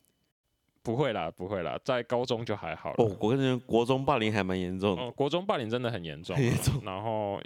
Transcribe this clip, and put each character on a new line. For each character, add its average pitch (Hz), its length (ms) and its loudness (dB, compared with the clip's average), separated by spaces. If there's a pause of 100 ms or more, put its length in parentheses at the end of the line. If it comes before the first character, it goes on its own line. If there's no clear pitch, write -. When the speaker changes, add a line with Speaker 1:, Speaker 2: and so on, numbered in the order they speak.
(840)
Speaker 1:
不 117 140 -2
会 131 180 0
啦， 85 160 -2
不 90 180 -8
会 98 140 -2
啦， 67 200 -4
在 123 200 0
高 123 240 0
中 117 180 -2
就 110 100 -2
还 82 220 -6
好 - 140 -8
了。 - 80 -6
Speaker 2:
哦， 104 200 4
我 107 120 2
跟 135 100 2
你 - 40 0
讲， 127 160 2
国 117 260 4
中 131 180 2
霸 139 140 4
凌 110 120 2
还 104 140 2
蛮 92 160 0
严 92 180 -2
重 98 160 2
的。 120 80 -2
Speaker 1:
哦， 120 100 -6
国 143 180 0
中 180 160 -2
霸 202 100 2
凌 110 140 -4
真 123 100 0
的 120 100 -2
很 92 140 -6
严 76 180 -10
重 90 140 -4
啊， - 20 2
Speaker 2:
很 135 60 4
严 120 140 4
重。 - 260 0
Speaker 1:
然 98 180 -6
后 107 440 -2